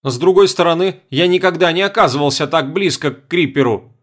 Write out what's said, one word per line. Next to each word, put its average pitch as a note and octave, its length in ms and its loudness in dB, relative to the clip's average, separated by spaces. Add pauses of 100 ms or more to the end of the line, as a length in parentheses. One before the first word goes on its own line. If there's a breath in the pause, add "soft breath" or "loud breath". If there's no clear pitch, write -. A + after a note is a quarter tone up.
С C3 120 -4
другой F#3 300 4
стороны, E3+ 540 0 (100)
я D#3 160 0
никогда F3+ 460 0
не F3+ 100 -2
оказывался D3 640 0
так D3 260 -2
близко E3 380 -2
к - 160 -20
Криперу. C3+ 640 -2 (100)